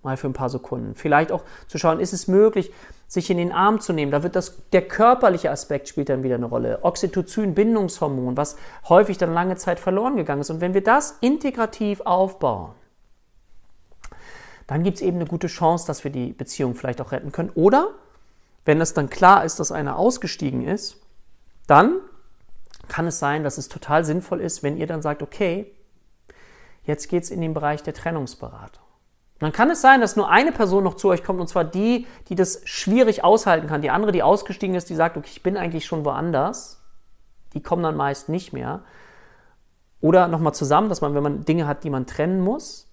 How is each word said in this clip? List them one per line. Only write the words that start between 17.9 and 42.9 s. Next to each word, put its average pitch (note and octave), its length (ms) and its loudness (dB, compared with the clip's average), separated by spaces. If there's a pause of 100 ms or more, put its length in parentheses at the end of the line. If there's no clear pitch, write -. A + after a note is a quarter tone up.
wenn D3+ 140 4
es E3 120 0
dann C#3+ 160 0
klar F#3+ 360 6
ist, E3 140 -6
dass D#3 140 -4
einer C#3+ 240 -6
ausgestiegen D#3 680 -2
ist, - 320 -6 (680)
dann A#3 340 8 (880)
kann E3 180 -4
es D#3+ 120 -6
sein, D3+ 240 -2
dass F3 140 -4
es C#3 120 -10
total D#3 360 0
sinnvoll E3 360 -4
ist, - 220 -6
wenn D3 140 -2
ihr D#3+ 100 -4
dann D#3+ 160 -6
sagt, D3 200 -4
„Okay, F#3 500 -4 (1120)
jetzt D3+ 240 -4
geht's F3 220 -2
in F3 100 -6
den D#3+ 140 -4
Bereich D3+ 280 -2
der D#3 120 -8
Trennungsberatung.“ A#2+ 880 -10 (500)
Und - 80 -8
dann D3+ 100 -2
kann B3+ 180 4
es E4+ 100 0
sein, C4 200 8
dass A3+ 160 0
nur G#3 140 2
eine B3+ 220 6
Person G3 300 2
noch F3+ 120 0
zu - 160 0
euch F3 120 2
kommt, F#3 160 -4
und F3 100 -4
zwar F3 160 0
die, A3+ 420 0 (220)
die F#3+ 60 -6
das F3+ 300 0
schwierig A3 580 2
aushalten F3 460 4
kann. D3+ 140 -2
Die C#3+ 80 0
andere, G3+ 200 0
die F3+ 120 2
ausgestiegen F#3 520 0
ist, F3 160 -4
die E3 60 -6
sagt, E3 200 0
„Okay, D3+ 140 -12
ich - 120 -20
bin F#3+ 140 0
eigentlich E3 280 -6
schon D#3 200 -4
woanders.“ D#3+ 800 -2 (720)
Die D3 100 -8
kommen F3 200 -2
dann D#3 140 -2
meist C#3 320 -4
nicht F3 240 -6
mehr. C3+ 280 -8 (1200)
Oder F3 280 6
nochmal D#3+ 260 0
zusammen, D#3 340 2
dass F3+ 140 -4
man, D3 120 -2
wenn C#3+ 80 0
man D3 220 -4
Dinge D#3+ 220 0
hat, C#3+ 180 -6
die D#3 60 -6
man C3 160 -4
trennen F3+ 340 -2
muss A3 520 -4